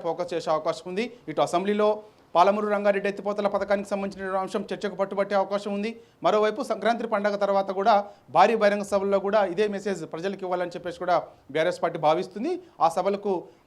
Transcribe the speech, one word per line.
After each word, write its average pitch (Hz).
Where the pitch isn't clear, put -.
ఫోకస్ 170
చేసే 165
అవకాశం 160
ఉంది. 202
ఇటు 156
అసెంబ్లీలో 208
పాలమూరు, 202
రంగారెడ్డి 202
ఎత్తిపోతల 202
పథకానికి 202
సంబంధించిన 190
అంశం 196
చర్చకు 185
పట్టుబట్టే 196
అవకాశం 202
ఉంది. 208
మరోవైపు 214
సంక్రాంతి 220
పండగ 202
తర్వాత 196
కూడా 208
భారీ 208
బహిరంగ 202
సభల్లో 196
కూడా 202
ఇదే 208
మెసేజ్ 190
ప్రజలకు 185
ఇవ్వాలని 180
చెప్పేసి 170
కూడా 175
బీఆర్ఎస్ 165
పార్టీ 165
భావిస్తుంది. 190
ఆ 165
సభలకు, 196